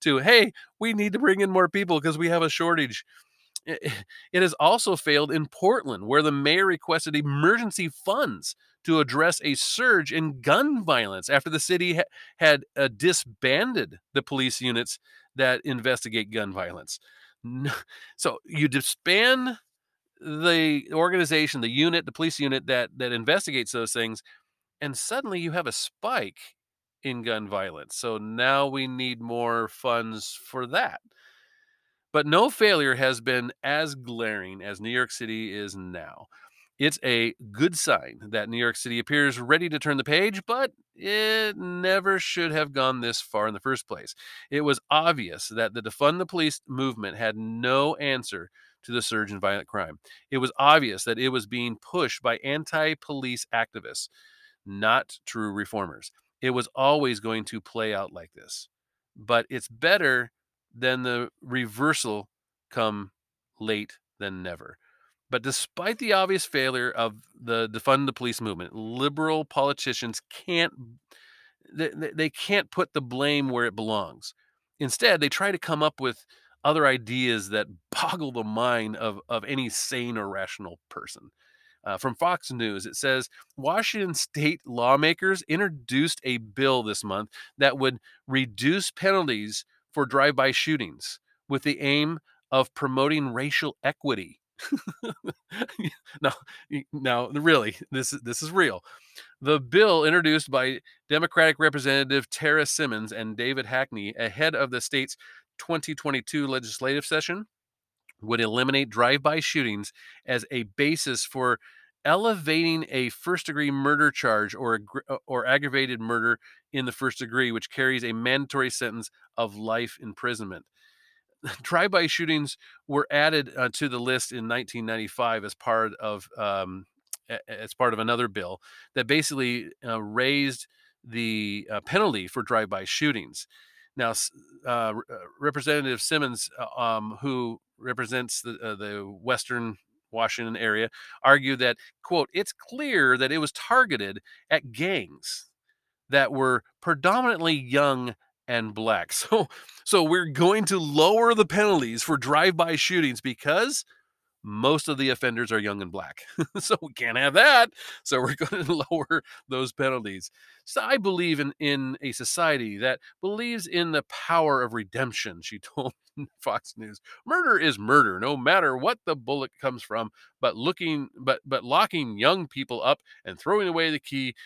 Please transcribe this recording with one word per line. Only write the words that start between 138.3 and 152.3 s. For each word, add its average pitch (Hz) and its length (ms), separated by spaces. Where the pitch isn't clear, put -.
the, 117 200
uh, 110 120
the 104 300
Western 113 720
Washington 113 460
area, 110 340
argued 135 360
that, 123 180
quote, 165 300
"It's 196 180
clear 220 640
that 131 160
it 160 60
was 151 140
targeted 139 680
at 143 220
gangs 117 760
that 135 200
were 131 320
predominantly 170 720
young 131 600
and 113 280
black." 110 380
<laughs> - 80
So, 214 180
so 190 180
we're 170 240
going 170 400
to 196 120
lower 180 560
the 214 120
penalties 160 560
for 156 140
drive-by 160 600